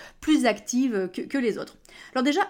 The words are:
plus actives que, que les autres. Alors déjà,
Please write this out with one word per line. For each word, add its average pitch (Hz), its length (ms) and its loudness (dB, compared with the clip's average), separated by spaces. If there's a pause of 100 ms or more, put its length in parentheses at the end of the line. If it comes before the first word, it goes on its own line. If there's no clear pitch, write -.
(200)
plus 277 260 4
actives 214 680 0
que, - 80 -6
que - 160 -6
les 240 220 0
autres. - 180 -12 (380)
Alors 254 100 0
déjà, 294 240 2